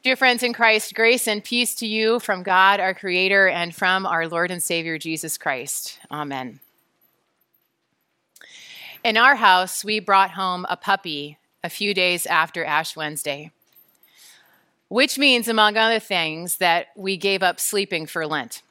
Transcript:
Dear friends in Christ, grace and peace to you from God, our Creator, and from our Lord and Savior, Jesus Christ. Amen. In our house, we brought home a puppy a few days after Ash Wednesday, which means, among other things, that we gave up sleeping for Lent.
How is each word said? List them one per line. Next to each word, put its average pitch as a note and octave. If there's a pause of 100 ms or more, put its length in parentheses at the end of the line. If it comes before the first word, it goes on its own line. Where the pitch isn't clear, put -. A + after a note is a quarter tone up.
Dear B3+
friends B3
in A#3+
Christ, A3
grace A#3
and G#3
peace A#3+
to A#3
you A3
from F#3
God, F#3+
our F#3+
Creator, F#3+
and E3+
from F#3+
our E3
Lord E3+
and F3+
Savior, E3
Jesus D#3+
Christ. - (100)
Amen. C#3 (2500)
In A3
our C4
house, F#3
we G#3+
brought G3
home F3+
a F3
puppy D3+ (240)
a E3+
few G3+
days F3+
after E3
Ash D#3
Wednesday, D3 (1400)
which B3+
means, B3+
among G#3+
other A3
things, E3+
that F3
we F#3+
gave G3
up F3+
sleeping F#3
for D#3+
Lent. D3